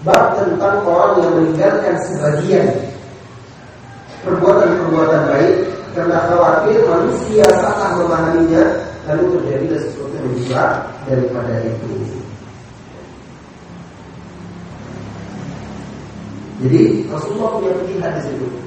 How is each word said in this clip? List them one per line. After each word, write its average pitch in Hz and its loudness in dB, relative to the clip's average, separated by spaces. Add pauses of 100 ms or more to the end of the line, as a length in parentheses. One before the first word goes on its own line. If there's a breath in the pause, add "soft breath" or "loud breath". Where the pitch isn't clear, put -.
Bab - 4
tentang 196 0
orang 175 4
yang 170 2
meninggalkan 160 2 (160)
sebagian 151 2 (1600)
perbuatan-perbuatan 170 4 (100)
baik 170 4 (380)
karena 170 0 (120)
khawatir 175 4 (120)
manusia - 2 (120)
salah 180 0
memahaminya, 165 2 (460)
lalu 170 2
terjadilah - -2
sesuatu - -8
yang - -8
lebih 123 -4
berat - 0 (340)
daripada 120 -2 (120)
itu. 113 -6 (4000)
Jadi, - 4
Rasulullah 214 -4
punya 185 -2
pilihan 170 -4
di 147 -6
situ 131 -6 (200)